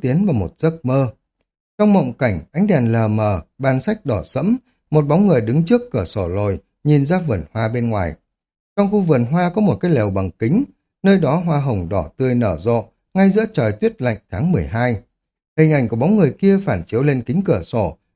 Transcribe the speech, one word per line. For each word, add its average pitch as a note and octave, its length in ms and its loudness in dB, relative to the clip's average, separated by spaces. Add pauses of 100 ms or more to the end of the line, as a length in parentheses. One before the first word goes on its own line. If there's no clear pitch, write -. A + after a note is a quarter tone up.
tiến D3+ 260 0
vào E3+ 80 0
một F#2+ 240 -4
giấc D#3+ 260 -4
mơ. B2+ 280 0 (680)
Trong G#3 140 4
mộng C#3+ 200 2
cảnh, A2 280 -2 (120)
ánh F#3 140 0
đèn B2+ 260 2
lờ A2+ 160 2
mờ, G#2+ 340 0 (160)
ban C3 220 0
sách G#3 260 -6
đỏ G#2+ 180 -4
sẫm, F3 320 -2 (340)
một D3+ 160 2
bóng E3+ 200 2
người D3+ 140 4
đứng A#2+ 240 0
trước A#3+ 260 2
cửa G#2+ 140 -4
sổ F#2 240 -6
lồi, G2 300 -4 (260)
nhìn D3 220 4
ra F3+ 120 0
vườn C3 240 -4 (100)
hoa A2+ 160 -2
bên A#2 220 -2
ngoài. F#2 240 -2 (640)
Trong G3+ 140 0
khu G#3 100 2
vườn D3+ 240 2
hoa E3+ 260 0
có G#3+ 100 -4
một F#3+ 200 2
cái F3+ 100 -2
lều A2 200 2
bằng F#2+ 200 -2
kính, D#3+ 340 -2 (380)
nơi G3 160 4
đó D3+ 180 0
hoa E3+ 220 -2
hồng A2 300 -2
đỏ F2+ 280 -4
tươi B2+ 180 0
nở G#2+ 260 0
rộ, A2+ 240 0 (300)
ngay G3 160 4
giữa G#3 220 2
trời A2+ 200 0
tuyết A3 300 -4
lạnh A#2 140 -2 (140)
tháng D3 220 -2
mười F#2+ 140 0
hai. A2 340 -2 (560)
Hình D#3 160 4
ảnh C3+ 160 2
của A#2 80 -4
bóng D#3+ 200 2
người E3+ 220 2
kia G3 260 4
phản G2 200 -2
chiếu A2+ 180 -2
lên C#3 200 0
kính D#3 220 -2
cửa D#3 180 0
sổ, G2+ 360 -4 (180)